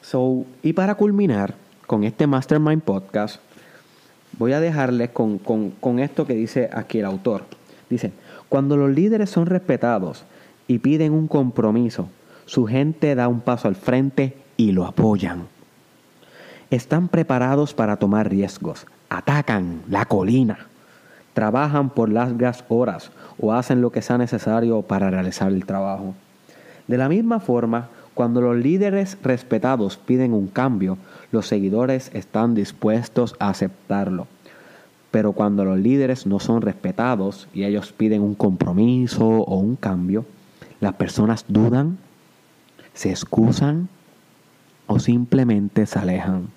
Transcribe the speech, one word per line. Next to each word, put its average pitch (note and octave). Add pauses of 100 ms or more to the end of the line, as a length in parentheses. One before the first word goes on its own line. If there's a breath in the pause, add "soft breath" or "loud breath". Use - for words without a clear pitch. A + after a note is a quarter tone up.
So, B2+ (180)
y D#3
para F#3+
culminar G3+ (300)
con G#2
este A2+
Mastermind D3+
Podcast, G#2 (960 loud breath)
voy A#2+
a D3+
dejarles C3
con, A2
con, G#2+
con B2
esto C#3+
que C3
dice A2+
aquí A2+
el G2+
autor. G2 (460 loud breath)
Dice, A#2 (340 loud breath)
"Cuando C#3
los C#3
líderes G3+
son E3+
respetados A#2+ (420 loud breath)
y B2
piden D3+
un D#3
compromiso, A#2 (380 loud breath)
su A#2+
gente C#3+
da B2
un A#2+
paso A#2+
al G2
frente C3 (180)
y A2
lo F2+
apoyan. F2+ (1200 loud breath)
Están D#3+
preparados C#3
para G#2
tomar G#2
riesgos, F#2+ (240)
atacan F#2
la G2
colina, G#2+ (680 loud breath)
trabajan C3+
por A#2
largas A#2+
horas A#2 (260 loud breath)
o G#2+
hacen B2
lo A#2+
que A2+
sea B2
necesario A2+
para G2
realizar F#2
el F#2
trabajo. G2 (720 loud breath)
De B2
la C3
misma A3+
forma, A#2+ (240 loud breath)
cuando A#2+
los A#2+
líderes F#3+
respetados B2
piden B2+
un G2
cambio, G2 (340 loud breath)
los A2
seguidores A2+
están A2+
dispuestos A2+
a G#2
aceptarlo. F#2+ (840 loud breath)
Pero G#2
cuando G#2
los F#2+
líderes B2+
no G2
son A2+
respetados G2+
y F#2+
ellos G2+
piden G#2+
un G#2
compromiso G#2+
o A2
un G#2+
cambio, F#2+ (540 loud breath)
las G2
personas G#2+
dudan, B2 (960 loud breath)
se -
excusan C#3 (1000)
o G#2+
simplemente A#2+
se -
alejan. F#2